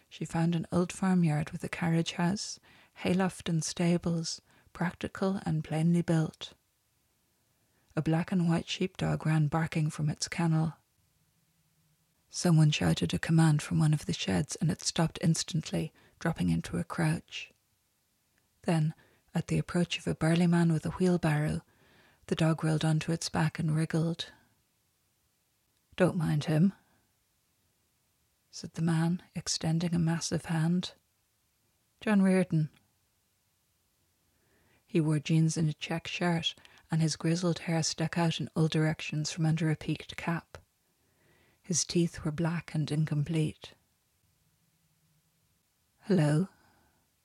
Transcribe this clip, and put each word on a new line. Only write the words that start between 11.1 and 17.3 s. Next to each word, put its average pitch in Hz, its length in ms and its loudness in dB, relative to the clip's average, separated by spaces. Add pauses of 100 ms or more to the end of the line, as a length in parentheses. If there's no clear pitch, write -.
Someone 156 420 4
shouted 165 420 0
a 170 60 -2
command 160 420 4
from 165 180 -2
one 156 140 4
of 151 120 -2
the 170 80 -2
sheds, 175 440 -2
and 151 120 0
it - 120 -4
stopped - 400 -2
instantly, 160 720 -2 (280)
dropping 170 300 -2
into 170 280 -2
a - 60 -4
crouch. - 680 -4 (1120)